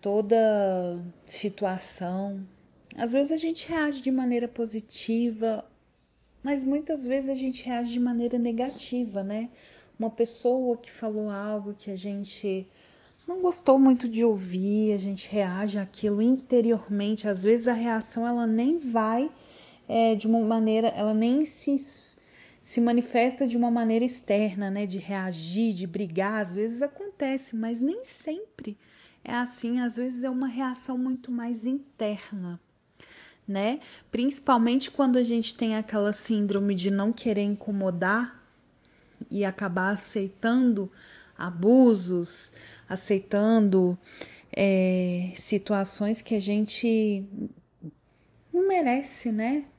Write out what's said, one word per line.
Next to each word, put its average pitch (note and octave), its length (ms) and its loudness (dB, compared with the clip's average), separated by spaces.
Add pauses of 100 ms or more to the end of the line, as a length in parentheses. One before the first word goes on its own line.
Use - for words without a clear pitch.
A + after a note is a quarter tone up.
Toda G3+ 960 2 (220)
situação. F#3+ 1200 -6 (520)
Às A#3 160 -2
vezes C#4+ 180 2
a D#4+ 60 0
gente E4 320 -4
reage D4+ 320 -2
de B3+ 100 -2
maneira A#3+ 380 0
positiva, A3+ 1120 -2 (800)
mas C4+ 220 -2
muitas C#4+ 420 -2
vezes C4+ 220 0
a C4+ 60 -2
gente C4 280 -4
reage A#3+ 300 -4
de B3 80 0
maneira A#3+ 360 0
negativa, A#3+ 840 -2
né? G#3+ 260 -6 (480)
Uma A3+ 120 -2
pessoa A#3+ 680 0
que A#3+ 160 -16
falou G#3+ 380 -4
algo G3+ 440 -6
que G3+ 160 -14
a G3 60 -6
gente G3 720 -6 (580)
não F#4 160 -6
gostou F4 380 4
muito B3+ 300 6
de A3+ 160 2
ouvir, G3+ 680 0
a G3+ 60 0
gente F#3+ 320 -6
reage G3+ 500 -2
àquilo G3+ 420 -2
interiormente. A3 1040 2
Às F#3+ 180 0
vezes A#3 260 4
a A#3+ 40 2
reação, A3+ 540 -2
ela A#3+ 180 0
nem A#3+ 340 2
vai, A#3 520 0 (560)
é, A3+ 280 4
de G#3+ 120 -2
uma A3+ 140 4
maneira, A3 480 2
ela G#3+ 240 -2
nem A#3+ 320 2
se, C#4+ 320 0 (840)
se - 200 0
manifesta A#3+ 680 2
de A#3 80 -2
uma A#3+ 160 2
maneira A3+ 320 2
externa, G3+ 680 0
né? G3+ 160 -4
De F#3+ 120 -6
reagir, F#3 760 -2
de F#3 140 -6
brigar. F#3+ 540 -2
Às F3+ 120 -6
vezes A3+ 280 -4
acontece, C#4+ 720 -6
mas A3+ 240 -4
nem E4+ 240 -2
sempre D#4+ 760 -10 (460)
é B3 100 -8
assim. A#3+ 460 -2
Às A#3+ 160 -4
vezes B3 280 -6
é C4 60 -2
uma B3+ 180 -2
reação B3+ 500 -4
muito B3+ 340 -4
mais A#3 340 -4
interna, G#3 960 -6 (880)
né? G#3 320 -2 (320)
Principalmente B3 800 2
quando B3+ 260 2
a B3 60 4
gente A#3 320 0
tem A3 200 -2
aquela G#3+ 360 0
síndrome G3+ 640 2
de F#3 160 -2
não G3 220 0
querer G#3 300 -2
incomodar G3+ 1000 -2 (880)
e G3+ 140 0
acabar F#3+ 460 -2
aceitando G#3 1000 0 (460)
abusos, F3+ 1160 4 (340)
aceitando, G3 1080 4 (540)
é, F#3 840 2
situações G#3 840 0
que - 140 -2
a G#3 40 2
gente G#3 840 0 (1300)
não F4+ 140 2
merece, C#4 640 0
né? A#3+ 340 -2 (140)